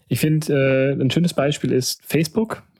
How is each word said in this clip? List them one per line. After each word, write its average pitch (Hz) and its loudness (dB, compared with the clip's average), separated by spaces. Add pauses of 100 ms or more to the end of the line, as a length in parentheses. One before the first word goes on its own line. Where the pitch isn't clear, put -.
ich 131 -2
finde, 139 2
äh, - -4
ein 131 2
schönes 170 0
Beispiel 139 -2
ist 123 -2
Facebook. 170 -2 (180)